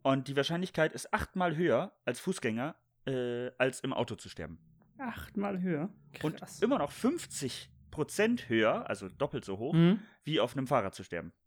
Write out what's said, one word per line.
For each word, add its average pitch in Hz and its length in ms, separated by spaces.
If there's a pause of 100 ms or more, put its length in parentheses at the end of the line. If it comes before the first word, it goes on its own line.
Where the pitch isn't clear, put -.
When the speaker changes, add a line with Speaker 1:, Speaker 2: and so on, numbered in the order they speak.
Speaker 1:
Und 135 260
die 139 80
Wahrscheinlichkeit 160 580
ist - 200
achtmal 180 420
höher 160 500
als 123 140
Fußgänger, 127 560 (300)
äh, 123 520
als 127 240
im 135 120
Auto 113 220
zu - 140
sterben. 80 300 (380)
Speaker 2:
Achtmal 202 640
höher? 175 280 (340)
Speaker 1:
Und 156 140
Speaker 2:
Krass. - 240
Speaker 1:
immer 262 160
noch 143 140
fünfzig - 800 (220)
Prozent 214 580
höher, 110 400
also 98 200
doppelt 127 360
so 98 120
hoch, 131 160
Speaker 2:
Mhm. 170 260 (240)
Speaker 1:
wie 147 160
auf - 160
einem 135 120
Fahrrad 113 260
zu 95 100
sterben. 82 300 (140)